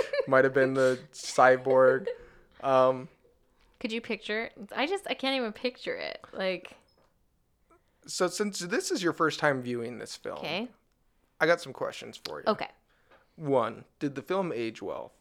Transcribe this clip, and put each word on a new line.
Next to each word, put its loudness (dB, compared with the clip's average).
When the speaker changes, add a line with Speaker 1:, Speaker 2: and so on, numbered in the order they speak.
Speaker 1:
<laughs> -4
Speaker 2:
might 8
have 4
been 4
the 4
cyborg. 6
Um, 4
Speaker 1:
Could -6
you -6
picture? -8
I -2
just, -4
I -4
can't -2
even -4
picture -6
it. -10
Like, -6
Speaker 2:
So -2
since -4
this -4
is -2
your 0
first 0
time 2
viewing -6
this -12
film, -10
Speaker 1:
Okay. -6
Speaker 2:
I 2
got 4
some -14
questions -10
for -10
you. -12
Speaker 1:
Okay. -2
Speaker 2:
One, 0
did -6
the -10
film -4
age -8
well? -10